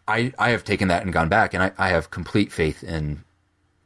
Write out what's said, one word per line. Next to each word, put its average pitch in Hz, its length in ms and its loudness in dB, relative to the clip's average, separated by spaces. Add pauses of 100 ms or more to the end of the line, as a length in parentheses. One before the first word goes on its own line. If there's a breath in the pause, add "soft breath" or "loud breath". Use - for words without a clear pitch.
I, 117 300 0
I 113 140 2
have 107 120 0
taken 101 260 0
that 87 140 2
and 92 100 -4
gone 82 160 2
back, 101 240 4
and 92 100 0
I, 95 140 0
I 95 120 0
have 85 220 0
complete 101 400 -2
faith 80 320 -2
in, 78 400 -6 (640)